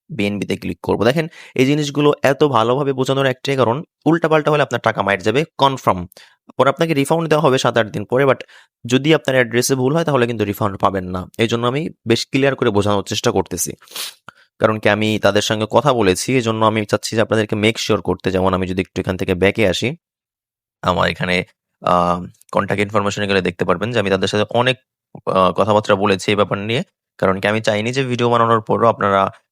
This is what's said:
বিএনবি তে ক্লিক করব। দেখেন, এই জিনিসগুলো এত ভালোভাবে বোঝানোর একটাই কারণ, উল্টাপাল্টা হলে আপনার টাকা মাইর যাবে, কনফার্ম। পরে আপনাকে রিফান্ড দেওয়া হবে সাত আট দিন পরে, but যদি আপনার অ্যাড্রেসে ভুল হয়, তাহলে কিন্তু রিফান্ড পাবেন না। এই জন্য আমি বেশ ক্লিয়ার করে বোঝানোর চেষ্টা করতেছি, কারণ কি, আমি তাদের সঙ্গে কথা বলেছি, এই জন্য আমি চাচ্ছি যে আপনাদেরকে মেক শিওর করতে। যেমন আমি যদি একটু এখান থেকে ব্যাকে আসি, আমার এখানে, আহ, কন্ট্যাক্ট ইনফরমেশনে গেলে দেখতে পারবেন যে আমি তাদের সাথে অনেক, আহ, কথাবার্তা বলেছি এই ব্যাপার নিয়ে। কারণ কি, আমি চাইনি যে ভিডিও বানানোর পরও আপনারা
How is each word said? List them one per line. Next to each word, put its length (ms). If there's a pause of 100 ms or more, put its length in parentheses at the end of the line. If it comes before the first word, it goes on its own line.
(100)
বিএনবি 360
তে 100
ক্লিক 260
করব। 220
দেখেন, 220 (280)
এই 120
জিনিসগুলো 420 (140)
এত 220
ভালোভাবে 480
বোঝানোর 340
একটাই 300
কারণ, 200 (300)
উল্টাপাল্টা 440
হলে 120
আপনার 180
টাকা 220
মাইর 200
যাবে, 180 (180)
কনফার্ম। 420 (560)
পরে 140
আপনাকে 240
রিফান্ড 340
দেওয়া 140
হবে 160
সাত 180
আট 100
দিন 180
পরে, 200
but 160 (440)
যদি 300
আপনার 200
অ্যাড্রেসে 400
ভুল 200
হয়, 100
তাহলে 220
কিন্তু 180
রিফান্ড 340
পাবেন 260
না। 160 (180)
এই 100
জন্য 180
আমি 160 (240)
বেশ 200
ক্লিয়ার 300
করে 140
বোঝানোর 340
চেষ্টা 260
করতেছি, 420 (840)
কারণ 200
কি, 100
আমি 200 (100)
তাদের 240
সঙ্গে 280
কথা 220
বলেছি, 440
এই 60
জন্য 220
আমি 220
চাচ্ছি 300
যে 60
আপনাদেরকে 340
মেক 220
শিওর 240
করতে। 280
যেমন 240
আমি 120
যদি 140
একটু 200
এখান 160
থেকে 180
ব্যাকে 340
আসি, 200 (920)
আমার 280
এখানে, 260 (460)
আহ, 360 (340)
কন্ট্যাক্ট 300
ইনফরমেশনে 440
গেলে 160
দেখতে 220
পারবেন 260
যে 80
আমি 120
তাদের 180
সাথে 220
অনেক, 260 (500)
আহ, 260
কথাবার্তা 420
বলেছি 360
এই 60
ব্যাপার 220
নিয়ে। 240 (360)
কারণ 220
কি, 80
আমি 120
চাইনি 320
যে 120
ভিডিও 260
বানানোর 300
পরও 260
আপনারা 340 (320)